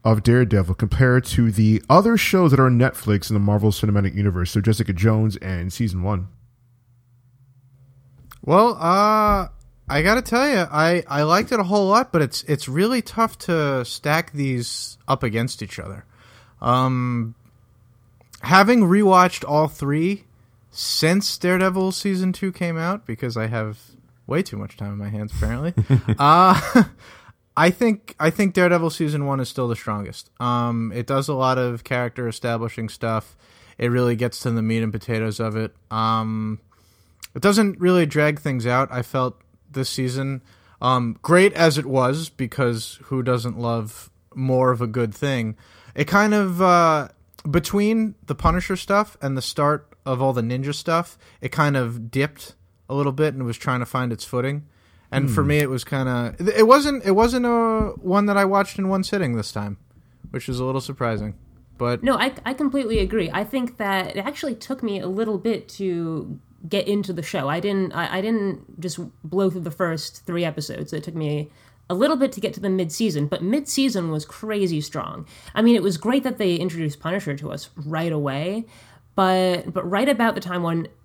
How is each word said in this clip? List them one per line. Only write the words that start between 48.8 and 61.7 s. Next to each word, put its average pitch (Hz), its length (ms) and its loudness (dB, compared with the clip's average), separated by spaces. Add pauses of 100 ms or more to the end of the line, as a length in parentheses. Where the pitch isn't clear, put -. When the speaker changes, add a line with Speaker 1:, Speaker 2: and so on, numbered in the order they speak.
Speaker 2:
and 135 160 -4
the 127 40 -4
start 147 460 -2 (180)
of 131 160 -4
all 135 120 2
the 123 80 -2
ninja 127 340 -4
stuff, 170 420 -4 (240)
it - 100 -6
kind 147 260 2
of 117 340 -4
dipped 143 440 -4 (340)
a 127 40 -8
little 139 180 0
bit 147 220 0
and 131 120 -8
was 117 120 -6
trying 127 220 -2
to 123 60 -4
find 127 280 -4
its 107 120 -10
footing. 139 400 -4 (460)
And 135 200 0
for 110 100 2
Speaker 1:
Hmm. 143 60 2
Speaker 2:
me, 147 120 2
it 147 100 2
was 127 160 -4
kinda, 127 540 -4
it 214 280 4
wasn't, 277 380 4
it 196 60 2
wasn't 233 340 2
a 226 560 0
one 196 240 2
that 208 120 2
I 202 80 4
watched 196 320 0
in 190 120 -2
one 190 160 0
sitting 160 320 -2
this 107 160 -6
time, 101 240 -6 (540)
which - 180 -10
is 127 100 -6
a 127 60 -4
little 131 160 -4
surprising. 113 540 -6 (420)